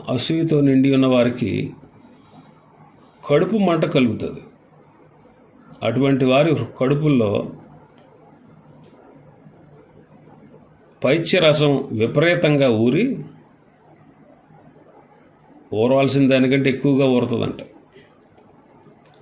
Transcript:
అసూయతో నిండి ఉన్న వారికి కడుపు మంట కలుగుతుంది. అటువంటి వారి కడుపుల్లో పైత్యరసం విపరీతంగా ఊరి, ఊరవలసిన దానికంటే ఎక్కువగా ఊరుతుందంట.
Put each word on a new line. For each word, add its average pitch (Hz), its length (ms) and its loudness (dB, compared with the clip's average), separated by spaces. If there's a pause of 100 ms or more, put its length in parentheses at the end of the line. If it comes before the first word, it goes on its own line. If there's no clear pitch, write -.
(120)
అసూయతో 156 500 -2
నిండి 135 320 4
ఉన్న 135 140 2
వారికి 117 640 -2 (1600)
కడుపు 180 280 0
మంట 170 280 0
కలుగుతుంది. 107 560 -2 (1400)
అటువంటి 131 420 0
వారి 139 300 2 (240)
కడుపుల్లో 131 720 0 (3500)
పైత్యరసం 151 880 0
విపరీతంగా 147 800 0
ఊరి, 139 500 0 (2500)
ఊరవలసిన 131 560 2
దానికంటే 135 400 2
ఎక్కువగా 135 360 0
ఊరుతుందంట. 117 640 -2 (1500)